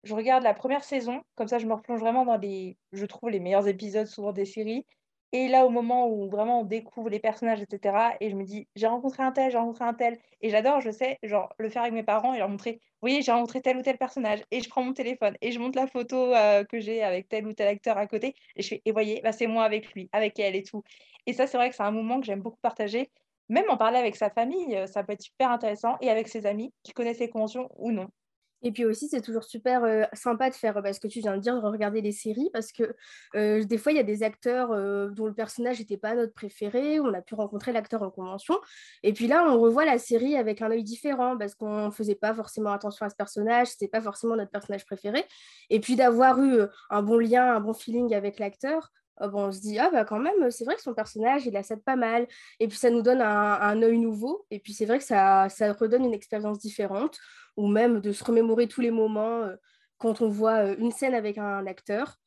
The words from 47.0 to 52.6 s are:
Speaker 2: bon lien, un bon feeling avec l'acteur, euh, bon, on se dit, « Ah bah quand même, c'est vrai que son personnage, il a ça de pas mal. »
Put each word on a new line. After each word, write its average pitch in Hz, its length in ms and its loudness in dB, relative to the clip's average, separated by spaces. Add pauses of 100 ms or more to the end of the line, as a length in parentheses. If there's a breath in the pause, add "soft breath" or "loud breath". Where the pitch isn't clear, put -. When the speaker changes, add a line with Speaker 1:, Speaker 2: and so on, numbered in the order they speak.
Speaker 2:
bon 220 140 4
lien, 240 380 6
un 214 60 2
bon 214 120 -4
feeling 233 400 -2
avec 202 260 -2
l'acteur, 269 540 -4 (300)
euh, 202 60 -4
bon, 202 180 -2
on 196 60 -4
se 190 80 -12
dit, « 208 200 -4
Ah 330 100 4
bah 240 140 2
quand 214 140 -4
même, 311 320 2
c'est 233 160 -8
vrai 320 80 -2
que - 80 -8
son 254 100 -6
personnage, 233 540 -2
il 208 100 -4
a 196 60 -2
ça 220 140 -8
de 214 40 -18
pas 262 160 -2
mal. » 240 300 2 (340 loud breath)